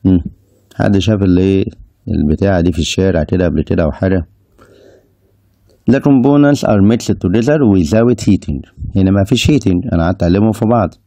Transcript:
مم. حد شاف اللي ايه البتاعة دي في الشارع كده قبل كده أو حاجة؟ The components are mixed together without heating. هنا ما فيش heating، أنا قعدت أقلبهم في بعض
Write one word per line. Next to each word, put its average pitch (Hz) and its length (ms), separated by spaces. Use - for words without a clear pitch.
مم. 92 140
حد 101 220
شاف 98 260
اللي 92 180
ايه 95 240
البتاعة 85 540
دي 87 100
في 85 80
الشارع 85 440
كده 90 220
قبل 78 180
كده 87 200
أو 76 80
حاجة؟ 95 340
The 135 80
components 143 640
are 104 180
mixed 110 240
together 117 340
without 107 520
heating. 78 340
هنا 95 160
ما 98 140
فيش 127 260
heating، 90 420
أنا 82 100
قعدت 92 200
أقلبهم 101 280
في 107 140
بعض 107 240